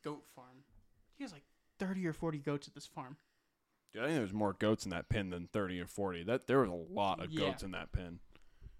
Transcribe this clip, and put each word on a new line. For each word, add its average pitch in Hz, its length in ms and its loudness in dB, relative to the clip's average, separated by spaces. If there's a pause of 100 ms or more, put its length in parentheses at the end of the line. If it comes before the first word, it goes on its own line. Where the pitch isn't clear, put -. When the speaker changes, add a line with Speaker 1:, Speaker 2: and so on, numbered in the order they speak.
Speaker 1:
goat 147 220 -8 (100)
farm. 127 300 -20 (540)
He 285 60 -10
has, 220 80 -10
like, 143 120 -18 (340)
thirty 185 280 -2
or 156 80 0
forty 156 240 -2
goats 143 280 -2
at - 80 -20
this 143 120 -14
farm. 135 320 -12 (760)
Speaker 2:
Dude, 113 100 -4
I 131 40 4
think 160 100 4
there 131 60 4
was 95 100 -2
more 104 220 2
goats 107 300 4
in 98 60 -4
that 85 180 -2
pen 98 220 2
than 87 220 -4
thirty 92 280 0
or 87 60 -4
forty. 92 380 -2
That, 120 220 0
there 135 140 8
was 113 100 6
a - 20 -2
lot 185 500 0
of 175 80 -4
Speaker 1:
Yeah. 156 100 0
Speaker 2:
goats 143 220 0
in 98 100 -6
that 90 200 -6
pen. 90 260 -2 (600)